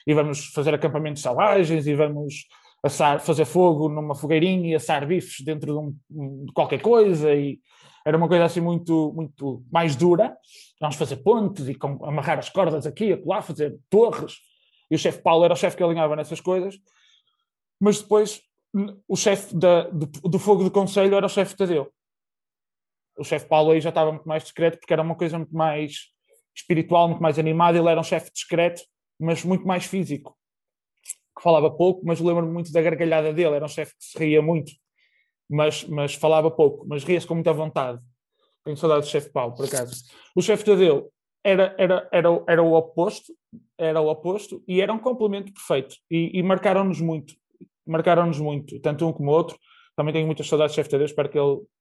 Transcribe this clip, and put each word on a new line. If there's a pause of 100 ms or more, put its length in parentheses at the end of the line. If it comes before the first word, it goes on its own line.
e
vamos
fazer
acampamentos
selvagens
e
vamos (360)
assar,
fazer
fogo
numa
fogueirinha
e
assar
bifes
dentro
de, (320)
um,
de
qualquer
coisa,
e (460)
era
uma
coisa
assim
muito,
muito
mais
dura. (440)
Vamos
fazer
pontes
e
com,
amarrar
as
cordas
aqui,
acolá,
fazer (120)
torres, (540)
E
o
chefe
Paulo
era
o
chefe
que
alinhava
nessas
coisas, (1000)
mas
depois, (320)
n-, (100)
o
chefe
da,
do,
do
fogo
do
conselho
era
o
chefe
Tadeu. (1300)
O
chefe
Paulo
aí
já
estava
muito
mais
discreto,
porque
era
uma
coisa
muito
mais (480)
espiritual,
muito
mais
animada.
Ele
era
um
chefe
discreto, (380)
mas
muito
mais
físico, (1000)
que
falava
pouco,
mas
lembro-me
muito
da
gargalhada
dele.
Era
um
chefe
que
se
ria
muito, (800)
mas,
mas
falava
pouco,
mas
ria-se
com
muita
vontade. (640)
Tenho
saudade
do
chefe
Paulo,
por
acaso. (320)
O
chefe
Tadeu (320)
era,
era,
era,
o,
era
o
oposto, (440)
era
o
oposto
e
era
um
complemento
perfeito. (160)
E,
e
marcaram-nos
muito, (500)
marcaram-nos
muito,
tanto
um
como
o
outro. (380)
Também
tenho
muitas
saudades
do
chefe
Tadeu,
espero
que
ele (200)